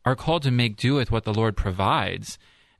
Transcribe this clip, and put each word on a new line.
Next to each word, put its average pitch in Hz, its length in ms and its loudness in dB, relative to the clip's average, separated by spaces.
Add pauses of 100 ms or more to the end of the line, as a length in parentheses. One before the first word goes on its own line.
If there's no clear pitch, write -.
are 127 100 2
called 160 280 0
to 135 60 2
make 120 280 0
do 127 160 2
with 131 160 0
what 113 140 0
the 110 100 -2
Lord 110 200 2
provides. 98 840 -2 (420)